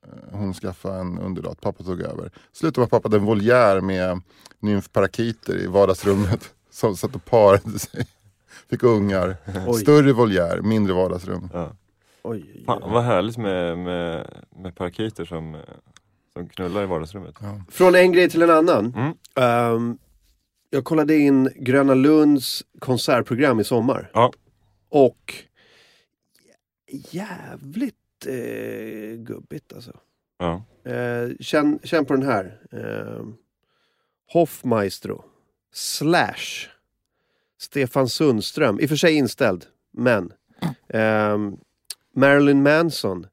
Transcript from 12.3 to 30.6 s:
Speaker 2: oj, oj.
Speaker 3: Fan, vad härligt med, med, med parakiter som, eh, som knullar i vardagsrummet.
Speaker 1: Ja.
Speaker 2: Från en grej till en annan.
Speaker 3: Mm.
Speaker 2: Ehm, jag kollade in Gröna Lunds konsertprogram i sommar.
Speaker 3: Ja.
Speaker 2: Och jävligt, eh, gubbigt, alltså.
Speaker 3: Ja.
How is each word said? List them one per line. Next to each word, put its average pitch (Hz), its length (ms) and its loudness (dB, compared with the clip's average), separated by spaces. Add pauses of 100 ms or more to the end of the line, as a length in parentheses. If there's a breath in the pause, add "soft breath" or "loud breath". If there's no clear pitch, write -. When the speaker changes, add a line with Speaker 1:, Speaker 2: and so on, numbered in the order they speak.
Speaker 2:
oj, - 80 -20
oj. - 120 -20
Speaker 3:
Fan, - 160 -4 (100)
vad 120 120 2
härligt 113 320 0
med, 92 420 -4
med, 87 480 -6 (300)
med 92 200 -14
parakiter 95 480 -8
som, 80 300 -12
eh, 78 60 -16 (720)
som 85 160 -14
knullar 92 340 -6
i 101 40 -4
vardagsrummet. 87 540 -8
Speaker 1:
Ja. 104 200 -14 (100)
Speaker 2:
Från 180 240 6
en 180 180 6
grej 175 180 4
till 165 120 2
en 170 80 6
annan. 156 460 4
Speaker 3:
Mm. 135 160 -2 (240)
Speaker 2:
Ehm, 117 640 0 (720)
jag 135 140 -2
kollade 156 320 2
in 135 400 4
Gröna 135 380 2
Lunds 147 680 4 (140)
konsertprogram 123 840 0
i 104 40 2
sommar. 120 500 -2
Speaker 3:
Ja. 117 180 4 (560)
Speaker 2:
Och - 460 2 (1800 soft breath)
jävligt, 185 840 -8 (320)
eh, 110 920 -10
gubbigt, 113 560 -14
alltså. - 180 -20 (460)
Speaker 3:
Ja. 87 240 -6 (300)